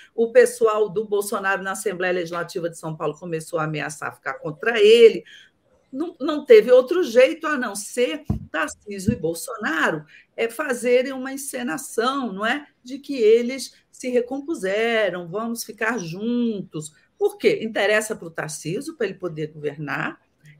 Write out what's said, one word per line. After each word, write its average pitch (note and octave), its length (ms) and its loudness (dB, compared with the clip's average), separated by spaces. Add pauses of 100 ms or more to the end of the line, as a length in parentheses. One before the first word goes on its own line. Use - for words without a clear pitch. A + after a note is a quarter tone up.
(140)
o A3+ 180 0
pessoal A3 560 4
do G3 160 -4
Bolsonaro G3+ 580 -2
na F#3+ 100 -6
Assembleia F#3 420 -2
Legislativa E3+ 560 -6
de - 80 -18
São D#3+ 180 -8
Paulo D#3 220 -6
começou E3 400 -6
a D#3 60 -2
ameaçar D3+ 520 -8
ficar C3+ 220 -8
contra G#3+ 420 -2
ele. A3 440 8 (680)
Não, D#4+ 280 -8
não D4+ 240 -4
teve A3+ 280 10
outro B3+ 320 6
jeito C#4 420 2
a D4+ 100 -2
não A3 200 -4
ser C#4+ 480 -4 (260)
Tarcísio G#3+ 640 -4
e - 40 -4
Bolsonaro, G3 880 -4 (320)
é, A#3 140 -2
fazerem B3 640 0
uma C4 200 -8
encenação, B3 1000 -4
não G3 120 -6
é? C#4 220 -4 (160)
De B3+ 160 -14
que C#4+ 160 -10
eles A#3+ 580 2 (180)
se - 200 -10
recompuseram, A3+ 1160 -2
vamos A3+ 360 -6
ficar A3 320 -4
juntos, G3+ 960 -6 (260)
por G4+ 200 -2
quê? F3+ 240 2
Interessa A3 520 0
pro E3+ 160 -14
Tarcísio, E3+ 680 -8
pra A3 100 -4
ele F#3+ 100 -8
poder D#3 320 -8
governar, D3 720 -8 (400)